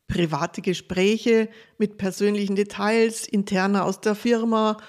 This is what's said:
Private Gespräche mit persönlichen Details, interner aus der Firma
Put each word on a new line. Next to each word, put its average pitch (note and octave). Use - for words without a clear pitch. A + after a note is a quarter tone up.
Private E3
Gespräche G#3+
mit G#3
persönlichen G3+
Details, G#3+
interner G3
aus F#3+
der G#3+
Firma A3